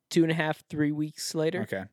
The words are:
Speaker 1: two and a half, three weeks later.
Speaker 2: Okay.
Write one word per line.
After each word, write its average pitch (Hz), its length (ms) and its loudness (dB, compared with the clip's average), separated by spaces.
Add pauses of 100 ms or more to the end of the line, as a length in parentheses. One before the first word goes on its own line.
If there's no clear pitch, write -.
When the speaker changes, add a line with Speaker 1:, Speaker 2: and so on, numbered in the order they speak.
(100)
Speaker 1:
two 170 120 6
and 160 100 4
a - 20 -2
half, 156 360 0
three 151 220 0
weeks 151 420 -6
later. 160 280 0
Speaker 2:
Okay. 95 300 -6